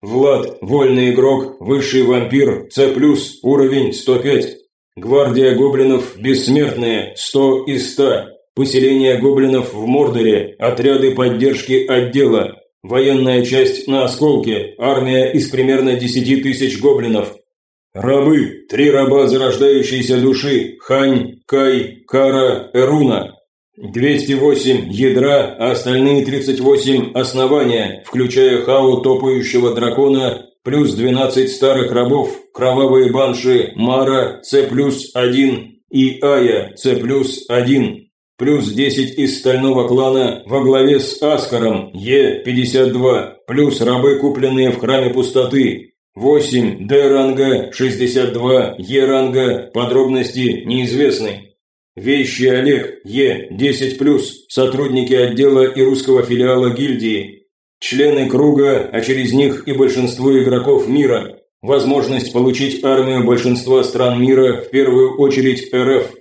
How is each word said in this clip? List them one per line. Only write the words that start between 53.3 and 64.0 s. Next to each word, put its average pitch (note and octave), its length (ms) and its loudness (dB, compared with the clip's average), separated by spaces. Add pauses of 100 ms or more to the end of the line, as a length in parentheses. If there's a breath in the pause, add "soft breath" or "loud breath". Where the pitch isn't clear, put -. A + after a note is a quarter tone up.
десять C3 480 -4
плюс, - 500 -2
сотрудники C3 640 -2
отдела B2+ 520 4
и C3 180 0
русского C3 400 2
филиала B2 480 0
гильдии. A2+ 760 -6 (300)
Члены C#3 500 0
круга, C#3 600 2
а A2+ 120 -4
через B2+ 320 -2
них C#3 320 0
и C#3+ 60 -4
большинство B2+ 680 0
игроков B2+ 500 0
мира. B2+ 520 -2 (200)
Возможность B2+ 720 -2
получить B2+ 520 -2
армию C3 400 0
большинства B2 600 0
стран B2 360 -2